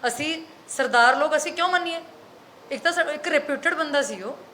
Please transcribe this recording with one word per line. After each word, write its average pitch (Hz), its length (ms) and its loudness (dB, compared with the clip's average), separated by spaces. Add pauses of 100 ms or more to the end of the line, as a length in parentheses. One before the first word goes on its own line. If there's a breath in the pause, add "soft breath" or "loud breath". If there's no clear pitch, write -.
ਅਸੀਂ 311 380 -4 (240)
ਸਰਦਾਰ 247 460 4
ਲੋਕ, 302 220 2
ਅਸੀਂ 320 160 -2
ਕਿਉਂ 349 160 0
ਮੰਨੀਏ? 339 320 -2 (680)
ਇੱਕ 254 120 -8
ਤਾਂ 339 80 4
ਸਾ-, 330 200 0
ਇੱਕ 302 160 -6
ਰਿਪਿਊਟਿਡ 320 460 0
ਬੰਦਾ 294 280 0
ਸੀ 214 200 -4
ਉਹ 226 120 -8 (200)